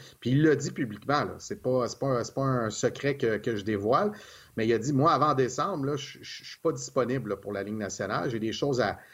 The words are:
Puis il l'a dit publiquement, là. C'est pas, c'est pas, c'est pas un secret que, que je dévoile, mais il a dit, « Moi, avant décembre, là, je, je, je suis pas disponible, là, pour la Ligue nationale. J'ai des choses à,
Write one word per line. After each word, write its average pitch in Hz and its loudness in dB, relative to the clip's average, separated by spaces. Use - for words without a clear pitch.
Puis 117 -2
il 139 4
l'a 156 6
dit 135 -4
publiquement, 131 -2
là. 87 -8
C'est - -10
pas, 127 2
c'est - -10
pas, 131 0
c'est - -8
pas 135 0
un 123 2
secret 139 -2
que, 113 2
que 110 -2
je 101 -6
dévoile, 110 2
mais 113 0
il 117 4
a 113 4
dit, « 120 0
Moi, 143 6
avant 147 4
décembre, 139 0
là, 143 -2
je, - -12
je, - -16
je - -18
suis - -18
pas 165 2
disponible, 127 -2
là, 101 0
pour 101 -10
la 101 -4
Ligue 107 -6
nationale. 107 -2
J'ai 113 -2
des 107 -2
choses 135 0
à, 98 2